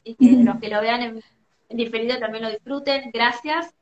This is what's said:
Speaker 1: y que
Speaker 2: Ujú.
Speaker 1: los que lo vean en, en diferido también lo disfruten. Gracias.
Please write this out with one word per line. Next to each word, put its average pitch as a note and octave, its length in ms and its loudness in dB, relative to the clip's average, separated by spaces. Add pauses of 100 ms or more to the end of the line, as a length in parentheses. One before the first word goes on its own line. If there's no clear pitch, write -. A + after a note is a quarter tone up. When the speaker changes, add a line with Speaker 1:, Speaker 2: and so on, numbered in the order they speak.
Speaker 1:
y A3+ 100 -14
que B3 220 8
Speaker 2:
Ujú. A#3+ 80 6
Speaker 1:
los - 160 2
que G#3 80 -8
lo G#3 120 -2
vean A#3+ 220 0
en, A3+ 220 -10 (440)
en A#3 80 -10
diferido A3+ 440 -4
también A3 240 -8
lo A3 60 -6
disfruten. C#4 600 -6
Gracias. C#4 680 -4